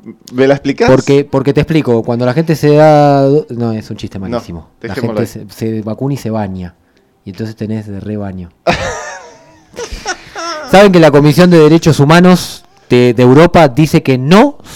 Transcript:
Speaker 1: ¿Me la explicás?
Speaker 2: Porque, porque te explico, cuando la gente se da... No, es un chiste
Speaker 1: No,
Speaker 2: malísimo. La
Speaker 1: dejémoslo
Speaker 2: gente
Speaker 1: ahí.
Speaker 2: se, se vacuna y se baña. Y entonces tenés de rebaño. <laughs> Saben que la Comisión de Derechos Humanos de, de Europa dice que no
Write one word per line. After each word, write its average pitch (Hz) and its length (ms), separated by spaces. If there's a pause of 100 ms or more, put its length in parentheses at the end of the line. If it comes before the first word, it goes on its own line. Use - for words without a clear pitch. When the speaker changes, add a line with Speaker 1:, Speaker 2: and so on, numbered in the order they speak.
(340)
Speaker 1:
¿Me 131 120
la 135 80
explicás? 139 340
Speaker 2:
Porque, 139 380
porque 135 280
te 147 80
explico, 135 420
cuando 120 240
la 123 60
gente 160 220
se 147 200
da... 147 500 (240)
No, 117 220
es 110 180
un 107 80
chiste 107 220
Speaker 1:
No, 98 100
Speaker 2:
malísimo. 92 400 (120)
La 113 120
Speaker 1:
dejémoslo 117 320
Speaker 2:
gente 110 140
Speaker 1:
ahí. 104 100
Speaker 2:
se, 110 280
se 110 40
vacuna 110 320
y 131 40
se 113 120
baña. 95 460 (500)
Y 101 60
entonces 110 240
tenés 107 320
de 101 120
rebaño. 95 520 (140)
<laughs> - 60 (2000)
Saben 208 200
que 180 80
la 156 120
Comisión 147 380
de 170 100
Derechos 156 400
Humanos 175 640 (260)
de, 123 240
de 123 100
Europa 156 440
dice 147 360
que 131 140
no 190 400 (180)